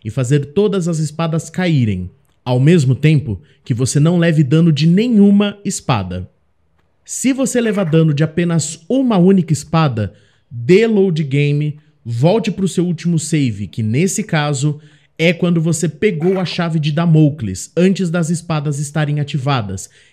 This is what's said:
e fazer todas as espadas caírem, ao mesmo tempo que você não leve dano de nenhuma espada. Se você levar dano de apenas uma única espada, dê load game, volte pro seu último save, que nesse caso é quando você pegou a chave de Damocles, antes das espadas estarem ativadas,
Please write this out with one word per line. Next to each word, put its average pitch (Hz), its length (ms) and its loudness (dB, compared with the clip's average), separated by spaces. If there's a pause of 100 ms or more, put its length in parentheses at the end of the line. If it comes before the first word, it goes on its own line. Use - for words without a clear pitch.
e 110 60 -10
fazer 135 360 0
todas 202 420 -2
as 165 100 -4
espadas 160 520 -4
caírem, 117 600 -2 (340)
ao 127 140 0
mesmo 135 360 4
tempo 131 460 0 (240)
que 135 100 -4
você 131 260 0
não 170 180 2
leve 165 240 2
dano 160 300 4
de 147 140 0
nenhuma 202 800 4
espada. 95 640 -4 (760)
Se - 280 -4
você 247 280 -2
levar 208 240 -2
dano 160 300 2
de 143 80 0
apenas 170 680 -2
uma 240 300 0
única 185 340 4
espada, 131 640 -2 (360)
dê 151 360 4
load 190 380 0
game, 147 540 -2 (260)
volte 170 460 0
pro 190 180 -2
seu 175 180 -2
último 170 320 -2
save, 120 480 -2
que 113 160 -8
nesse 151 400 -2
caso 147 580 -2 (380)
é 165 140 2
quando 170 280 0
você 165 280 -2
pegou 185 520 -2
a 180 60 -4
chave 165 320 -4
de 151 140 -2
Damocles, 151 840 0
antes 185 320 2
das 165 220 -4
espadas 151 480 -4
estarem 147 420 -4
ativadas, 127 680 -4 (220)